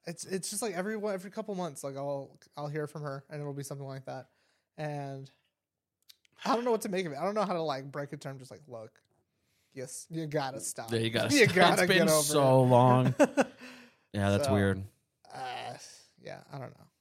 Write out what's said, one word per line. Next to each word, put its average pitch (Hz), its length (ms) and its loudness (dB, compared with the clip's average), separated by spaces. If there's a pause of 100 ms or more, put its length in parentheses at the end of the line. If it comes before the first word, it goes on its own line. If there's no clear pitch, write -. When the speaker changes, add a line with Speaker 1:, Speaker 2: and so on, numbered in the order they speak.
Speaker 1:
it's, 170 180 -12
it's 185 260 -6
just 208 120 -6
like 214 120 -6
every 196 220 -6
one, 208 180 -6
every 190 160 -10
couple 214 240 -10
months, 170 300 -8
like, 139 120 -8
I'll, 139 420 -8 (180)
I'll 147 120 -8
hear 147 180 -6
from 151 160 -10
her 139 280 -10
and 151 100 -10
it'll 147 140 -8
be 139 100 -10
something 139 220 -12
like 135 200 -12
that. 131 200 -12 (520)
And 139 520 -10 (1120)
I 226 100 0
don't 233 100 -2
know 247 60 0
what 220 120 0
to 233 60 -8
make 185 180 -4
of 151 60 -8
it. 135 60 -10
I 156 60 -6
don't 202 100 -2
know 214 100 0
how 190 100 -4
to, 165 80 -4
like, 139 280 -6
break 143 220 -10
a 156 40 -12
term. 135 220 -12
Just 127 120 -20
like, - 180 -20
"Look, 113 240 -16 (800)
yes, - 380 -12
you 160 160 -6
gotta 143 340 -2
stop. - 320 -8
Speaker 2:
Yeah, 117 60 2
you 113 120 2
gotta 117 240 0
Speaker 1:
<laughs> - 20 6
You 254 80 8
Speaker 2:
stop. 175 120 2
Speaker 1:
gotta 180 280 6
Speaker 2:
It's 180 40 -2
been 190 180 6
Speaker 1:
get - 20 4
over 156 140 6
Speaker 2:
so 139 400 6
Speaker 1:
it." 127 60 6
Speaker 2:
long. 127 500 8
Speaker 1:
<laughs> 302 60 8 (880)
Speaker 2:
Yeah, 101 180 2
that's 104 160 4
Speaker 1:
So, - 80 2
Speaker 2:
weird. 98 280 2 (520)
Speaker 1:
uh, 127 40 -12 (840)
yeah, - 160 -14 (120)
I 143 80 -14
don't 127 120 -12
know. - 160 -20 (140)